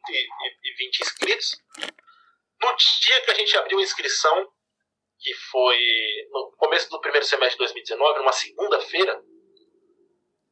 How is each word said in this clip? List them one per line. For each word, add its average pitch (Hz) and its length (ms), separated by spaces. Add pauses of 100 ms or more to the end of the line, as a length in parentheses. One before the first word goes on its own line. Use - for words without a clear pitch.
e - 640
vinte 127 280
inscritos. - 540 (1040)
No 247 140
dia - 460
que 226 100
a - 20
gente 208 240
abriu 196 220
a - 20
inscrição, 165 680 (680)
que 131 140
foi 127 440 (540)
no - 260
começo 160 320
do 160 100
primeiro 147 260
semestre 135 280
de - 60
dois 123 120
mil 123 100
e - 20
dezenove, 147 360
numa 131 140
segunda-feira, - 920 (1300)